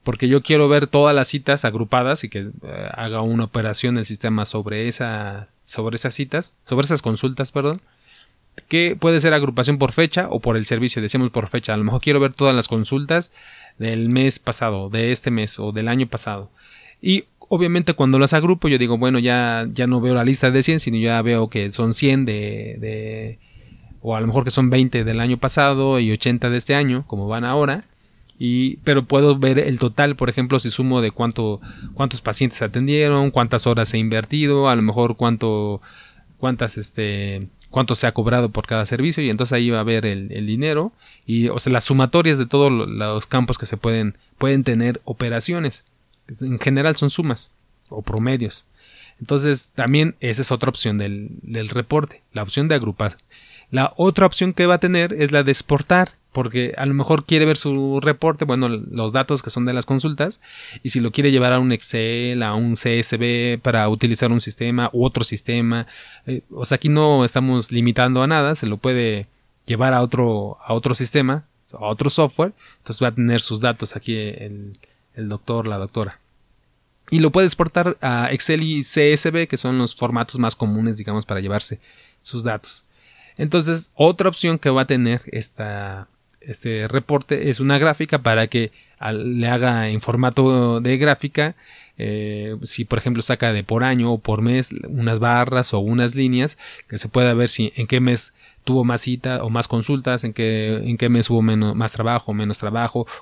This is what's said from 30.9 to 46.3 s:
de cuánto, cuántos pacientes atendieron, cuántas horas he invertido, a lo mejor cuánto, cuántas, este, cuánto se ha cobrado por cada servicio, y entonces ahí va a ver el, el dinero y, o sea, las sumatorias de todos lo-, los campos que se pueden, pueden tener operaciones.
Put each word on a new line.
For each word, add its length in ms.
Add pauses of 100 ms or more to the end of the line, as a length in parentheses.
de 100
cuánto, 500 (320)
cuántos 260
pacientes 440
atendieron, 640
cuántas 380
horas 260
he 60
invertido, 680
a 60
lo 60
mejor 340
cuánto, 640 (580)
cuántas, 380
este, 720 (220)
cuánto 240
se 140
ha 40
cobrado 380
por 160
cada 220
servicio, 360
y 60
entonces 240
ahí 160
va 100
a 40
ver 240
el, 240
el 160
dinero 440 (360)
y, 220
o 100
sea, 120
las 140
sumatorias 540
de 80
todos 240
lo-, 160
los 400
campos 320
que 80
se 100
pueden, 400 (220)
pueden 240
tener 420
operaciones. 800 (560)